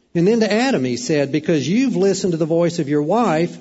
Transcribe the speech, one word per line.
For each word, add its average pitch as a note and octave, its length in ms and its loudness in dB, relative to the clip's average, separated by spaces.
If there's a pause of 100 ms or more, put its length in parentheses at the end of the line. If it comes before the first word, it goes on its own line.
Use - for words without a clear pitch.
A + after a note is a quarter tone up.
(160)
And E3+ 100 2
then A3+ 140 4
to G#3 120 0
Adam A3 340 0
he B2 100 -2
said, C#3 360 0
"Because D3+ 360 0
you've A3 300 0
listened F#3+ 340 0
to E3 60 -2
the E3 80 -2
voice E3+ 340 0
of C#3+ 80 -2
your D3 160 0
wife, E3+ 580 0